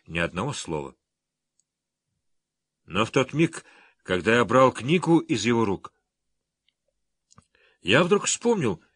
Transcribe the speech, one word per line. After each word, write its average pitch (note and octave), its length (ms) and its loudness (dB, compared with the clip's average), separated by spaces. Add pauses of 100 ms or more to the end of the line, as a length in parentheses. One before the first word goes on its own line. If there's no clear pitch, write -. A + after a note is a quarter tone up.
ни E2 140 -8
одного F2 340 -6
слова. C#2+ 420 -10 (1900)
Но G2 200 -2
в - 60 -8
тот C3 220 0
миг, D#3 320 -2 (380)
когда F#2 320 0
я A#2+ 100 4
брал B2 260 4
книгу D#3+ 460 0
из A#2 280 -2
его A#2 200 2
рук, F#2+ 260 -6 (1900)
я B2 220 2
вдруг G3 220 2
вспомнил E3 580 -2 (120)